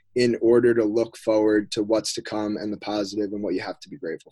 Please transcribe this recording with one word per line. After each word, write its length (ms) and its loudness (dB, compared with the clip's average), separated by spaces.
in 260 2
order 320 6
to 100 2
look 320 0
forward 560 2
to 120 -2
what's 320 -2
to 60 -8
come 360 -4
and 160 -8
the 40 -10
positive 540 -4
and 120 -6
what 100 -2
you 80 -2
have 200 -10
to 80 -20
be 80 -14
grateful 340 -10